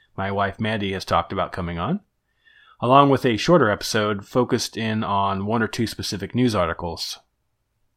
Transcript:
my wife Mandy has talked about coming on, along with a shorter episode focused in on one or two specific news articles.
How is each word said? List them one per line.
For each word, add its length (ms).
my 140
wife 300
Mandy 320
has 120
talked 280
about 200
coming 260
on, 220
along 280
with 160
a 120
shorter 340
episode 560
focused 500
in 260
on 440
one 160
or 40
two 200
specific 480
news 200
articles. 640